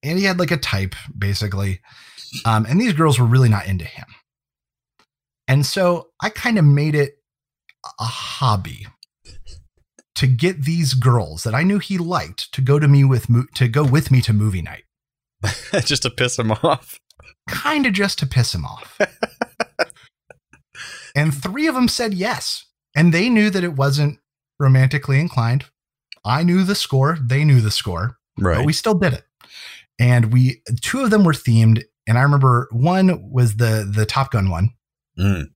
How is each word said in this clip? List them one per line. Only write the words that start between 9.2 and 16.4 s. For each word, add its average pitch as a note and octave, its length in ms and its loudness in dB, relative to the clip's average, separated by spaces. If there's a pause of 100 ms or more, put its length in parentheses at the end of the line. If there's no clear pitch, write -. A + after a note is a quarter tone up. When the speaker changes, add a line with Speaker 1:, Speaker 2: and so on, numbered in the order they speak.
Speaker 1:
to C3+ 120 0
get C#3+ 360 0
these D#3 300 -2
girls A2+ 500 0
that A2 120 -4
I C#3+ 80 0
knew G3 160 2
he G3 180 -6
liked E3 540 -6
to - 100 -4
go C3+ 160 2
to D3 120 2
me C#3 160 6
with C3 240 0
mo-, B2 160 2 (100)
to B2+ 140 0
go C#3+ 160 0
with C#3 260 2
me C3+ 120 6
to A2 100 0
movie G#2 280 0
night. D#2+ 220 -14 (580)
Speaker 2:
<laughs> - 440 -4
Just - 180 -2
to C3 60 -2
piss - 280 -4
him A2 140 -2